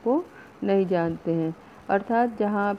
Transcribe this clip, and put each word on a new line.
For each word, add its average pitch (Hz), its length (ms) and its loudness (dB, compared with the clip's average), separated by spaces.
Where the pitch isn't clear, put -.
को 285 200 0
नहीं 196 220 4
जानते 170 460 0
हैं, 165 220 0
अर्थात 226 500 0
जहाँ 208 400 0